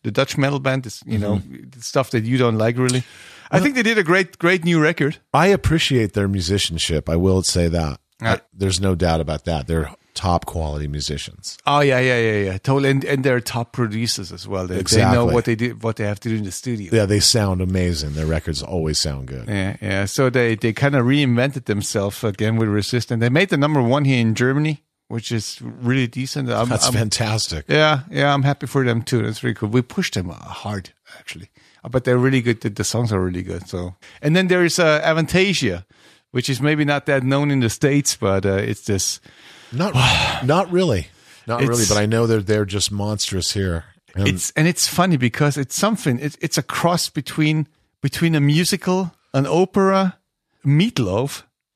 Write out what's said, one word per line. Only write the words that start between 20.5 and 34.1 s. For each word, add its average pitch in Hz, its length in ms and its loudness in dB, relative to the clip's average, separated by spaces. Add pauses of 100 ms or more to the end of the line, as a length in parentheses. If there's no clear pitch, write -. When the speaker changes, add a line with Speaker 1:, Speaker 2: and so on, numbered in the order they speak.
Speaker 1:
they 113 160 -2
kinda 143 280 0
reinvented 131 680 2
themselves 104 580 -2
again 107 320 0
with 110 140 2
Resist, 104 420 -2
and 113 100 -2
they 117 80 2
made 170 200 2
the 175 80 0
number 147 240 2
one 131 240 2
here 131 160 2
in 110 140 2
Germany, 143 460 0 (260)
which 117 240 -8
is 110 300 -6
really 120 460 -2
decent. 131 420 -6
I'm, 113 200 0
Speaker 2:
That's 120 180 0
Speaker 1:
I'm 127 60 0
Speaker 2:
fantastic. 107 720 -2
Speaker 1:
Yeah, 151 320 4 (100)
yeah. 143 240 0
I'm 139 80 0
happy 139 240 0
for 135 180 0
them 117 200 0
too. 117 180 0
That's 110 220 -6
really 123 100 -2
cool. 110 160 -4
We 120 140 2
pushed - 320 -6
them, 87 160 -4
uh, - 20 -10
hard - 560 -10 (300)
actually, - 300 -18 (340)
uh, - 60 -12
but 123 160 -2
they're 123 120 4
really 131 240 2
good. 113 200 0
The, 120 100 -4
the 104 120 -4
songs 113 300 -2
are 95 80 2
really 92 220 -2
good. 90 260 -10
So, 90 260 -8 (260)